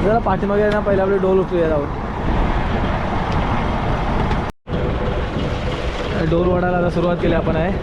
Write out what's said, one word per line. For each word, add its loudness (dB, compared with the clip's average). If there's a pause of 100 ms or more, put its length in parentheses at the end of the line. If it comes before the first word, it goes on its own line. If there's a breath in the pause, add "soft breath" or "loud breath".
जरा 4
पाठीमागे 0
आहे 2
ना 2
पहिले 2
आपली 2
डोल 2
उचलूया 0
जाऊन. 0 (4000)
डोल 2
ओढायला 2
आता 2
सुरुवात 0
केली 2
आपण 0
आहे. 0 (120)